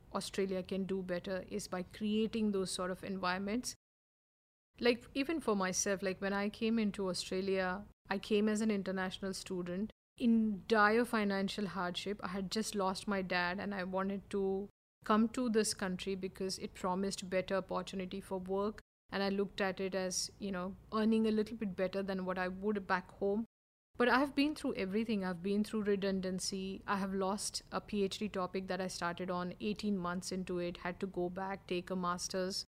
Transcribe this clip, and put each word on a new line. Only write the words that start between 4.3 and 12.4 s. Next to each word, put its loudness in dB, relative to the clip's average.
Like, 2
even -2
for 2
myself, 0
like, -2
when 0
I 0
came 0
into 0
Australia, 0
I 0
came 4
as 2
an 2
international -2
student -4
in 4
dire 6
financial 0
hardship. -4
I -4
had -4